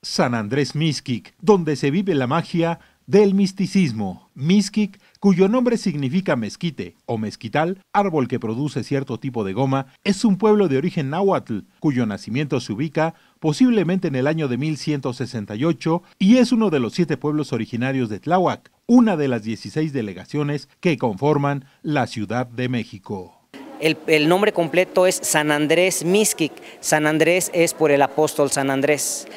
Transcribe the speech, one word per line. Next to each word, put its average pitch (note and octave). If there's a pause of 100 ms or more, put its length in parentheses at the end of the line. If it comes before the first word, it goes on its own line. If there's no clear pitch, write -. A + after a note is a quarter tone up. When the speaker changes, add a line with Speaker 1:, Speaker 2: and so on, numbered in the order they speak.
Speaker 1:
San C3+
Andrés A#2+
Mixquic, C#3+
donde D#3+
se C#3
vive F#3+
la C3
magia E3 (260)
del G3
misticismo. F3
Mixquic, G3 (200)
cuyo F#3+
nombre A#3+
significa D3
mezquite G#2+ (100)
o A#2
mezquital, C#3+ (140)
árbol E3+
que B2
produce B2
cierto C3+
tipo A#2+
de F#2+
goma, C3+ (180)
es G3
un G3
pueblo G#3
de C3+
origen D3
náhuatl, D3+ (200)
cuyo B2+
nacimiento A#2+
se -
ubica D#3+ (260)
posiblemente F#3
en C3+
el B2+
año D#3
de B2
mil D3+
ciento C#3
sesenta A2
y A#2+
ocho E3 (160)
y G#3
es A#3+
uno A3
de D3
los A2
siete D#3
pueblos D3
originarios B2+
de G2+
Tláhuac, D#3+ (160)
una A3+
de C#3+
las A#2
dieciséis A2+
delegaciones C3+ (120)
que E3+
conforman C#3+ (180)
la C#3+
Ciudad A2+
de B2
México. G#2 (420)
Speaker 2:
El, D#3+
el D3+
nombre G3+
completo F3+
es F3+
San D3+
Andrés D#3+
Mixquic. F#3 (260)
San D3+
Andrés D#3+
es E3
por D#3
el C#3+
apóstol D3
San C3+
Andrés. C#3 (100)